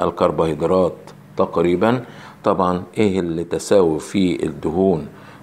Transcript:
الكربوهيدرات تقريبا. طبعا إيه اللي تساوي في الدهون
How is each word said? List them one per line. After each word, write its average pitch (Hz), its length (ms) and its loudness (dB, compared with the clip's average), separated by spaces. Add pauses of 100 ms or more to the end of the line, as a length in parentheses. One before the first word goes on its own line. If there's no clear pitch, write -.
الكربوهيدرات 82 920 0 (420)
تقريبا. 95 680 0 (400)
طبعا 90 380 2 (160)
إيه 98 220 2
اللي 85 240 -4
تساوي 82 560 2
في 92 460 0
الدهون 80 600 0 (360)